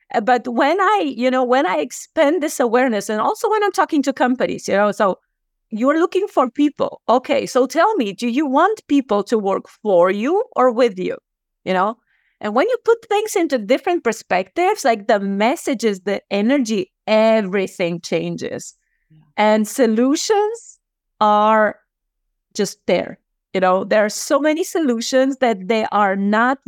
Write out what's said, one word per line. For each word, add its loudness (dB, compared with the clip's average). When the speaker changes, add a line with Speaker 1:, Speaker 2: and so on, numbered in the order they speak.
Speaker 1:
Uh, 0
but 0
when 0
I, 0
you 0
know, 0
when 2
I -2
expand -2
this -4
awareness, 0
and -2
also -2
when 0
I'm 0
talking 0
to -2
companies, -2
you 0
know, 2
so 0
you're 0
looking 0
for 0
people. -2
Okay, 0
so 0
tell 0
me, -2
do -6
you 0
want 0
people 0
to 0
work -2
for 4
you -2
or 4
with 0
you? -6
You -2
know? 0
And -6
when 2
you -2
put 2
things -2
into 0
different -2
perspectives, -2
like, 0
the 2
messages, -2
the -4
energy, 0
everything 0
changes. -6
Speaker 2:
Yeah. -20
Speaker 1:
And 2
solutions 0
are 2
just -4
there. -2
You -2
know, 2
there 2
are -4
so -2
many 0
solutions -2
that -2
they 0
are 0
not 0